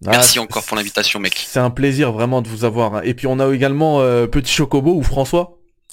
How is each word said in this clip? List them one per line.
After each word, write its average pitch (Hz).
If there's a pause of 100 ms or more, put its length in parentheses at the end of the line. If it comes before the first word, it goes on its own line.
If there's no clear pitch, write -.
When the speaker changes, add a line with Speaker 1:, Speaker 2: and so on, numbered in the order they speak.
Speaker 1:
Ah, 101
Speaker 2:
Merci 123
Speaker 1:
c'est 127
Speaker 2:
encore 113
pour 110
l'invitation, 104
mec. 98
Speaker 1:
c'est -
un 123
plaisir 131
vraiment 123
de 110
vous 110
avoir, 110
hein. 104
Et 120
puis 127
on 131
a 135
également, 139
euh, 120
Petit 139
Chocobo 147
ou 151
François. 139 (340)